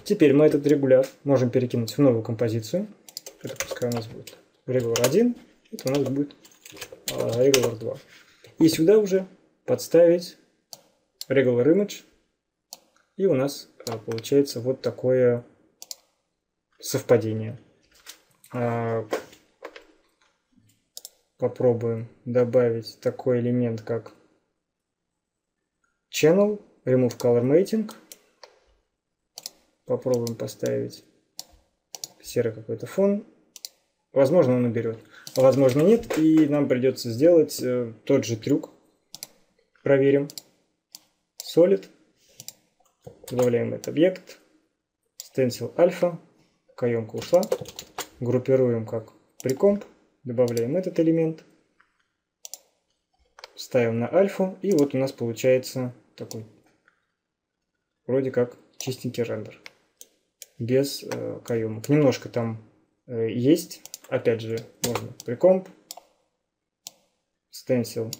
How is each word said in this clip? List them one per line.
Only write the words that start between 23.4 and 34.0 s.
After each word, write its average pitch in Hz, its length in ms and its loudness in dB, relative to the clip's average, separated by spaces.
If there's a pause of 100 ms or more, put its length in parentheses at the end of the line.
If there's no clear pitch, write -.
как - 320 -8 (2000)
Channel, 202 480 2 (240)
Remove 127 320 0
Color 120 260 2
Mating. 196 500 0 (1900)
Попробуем 120 520 -4
поставить 120 680 -8 (1160)
серый 117 300 -4
какой-то 113 340 -10
фон. 202 400 0 (840)